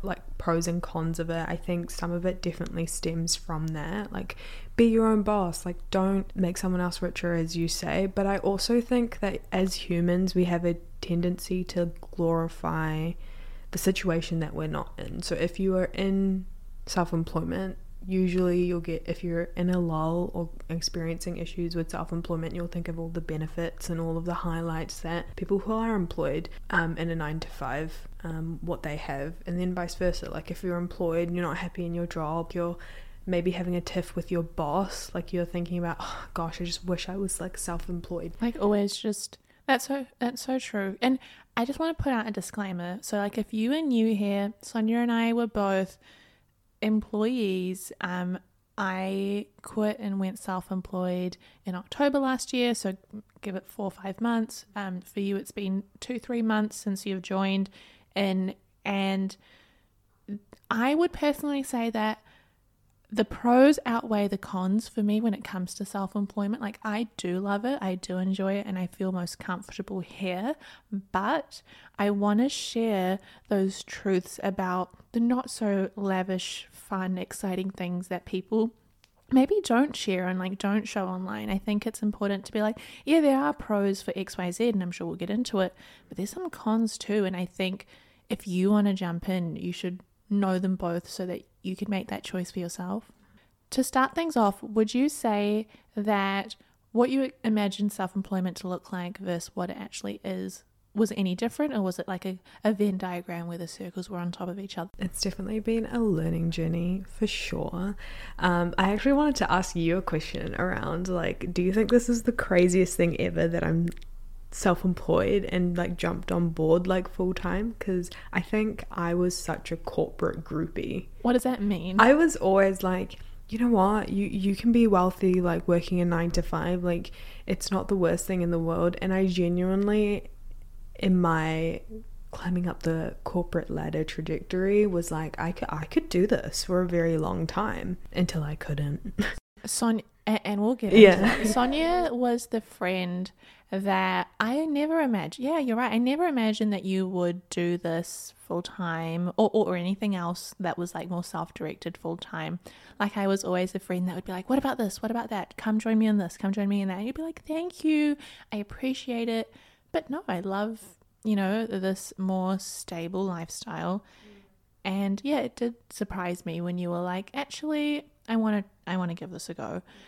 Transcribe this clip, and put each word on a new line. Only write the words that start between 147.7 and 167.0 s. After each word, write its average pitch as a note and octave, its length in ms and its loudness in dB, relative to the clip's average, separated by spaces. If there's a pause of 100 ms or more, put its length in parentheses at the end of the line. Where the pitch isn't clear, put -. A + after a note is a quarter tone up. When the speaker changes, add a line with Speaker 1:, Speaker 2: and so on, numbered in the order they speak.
Speaker 2:
this E3+ 600 -4
full-time E3+ 1000 -4
or, A3 160 6
or, G#3+ 160 4
or F3+ 80 0
anything G3 360 0
else F3 460 -4
that F3 180 -2
was, F3 160 -4
like, E3+ 160 -8
more F3 140 -2
self-directed - 760 -8
full-time. E3 640 -6 (400)
Like, G3+ 160 -2
I G3+ 120 0
was G3 180 2
always F3+ 260 0
the F#3+ 80 -4
friend F3+ 280 -2
that F3 80 -4
would F3+ 100 -8
be G3+ 60 -8
like, F#3 180 -6
"What C4 100 4
about C4+ 180 0
this? G#3 240 -2
What A3 100 -2
about A3+ 180 -4
that? G3+ 280 -6
Come G#3+ 220 0
join A3 180 4
me A3 80 6
in G#3+ 120 6
this. F3+ 200 -2
Come G3 140 0
join G3+ 160 0
me G3+ 140 2
in G3 60 0
that." F#3 100 -4
And G#3+ 100 -6
you'd C4+ 80 -6
be D#4 60 -6
like, E4 240 -8
"Thank E4 380 -4
you. D4+ 340 4 (340)
I G#3+ 60 -4
appreciate A#3 720 -4
it." A3+ 240 -2 (400)
But D#4+ 160 0
no, D4+ 180 -4
I F3+ 140 -2
love, G#3 400 -2 (420)
you G#3+ 140 4
know, G3+ 280 2
this F#3+ 520 -2
more F#3+ 420 0
stable F3+ 640 -6
lifestyle. E3+ 800 -4 (800)
And G3 400 -2
yeah, C#4+ 160 2
it A#3+ 160 -4
did A#3+ 200 -2 (140)
surprise F3+ 560 -6
me E3 140 -4
when F3+ 180 -2
you F3 120 -2
were F3 120 -2